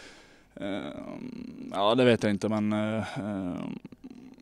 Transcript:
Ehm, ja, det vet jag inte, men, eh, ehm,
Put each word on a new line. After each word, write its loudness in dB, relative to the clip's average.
Ehm, -10
ja, 4
det 6
vet 8
jag 4
inte, 0
men, 0
eh, -2
ehm, -6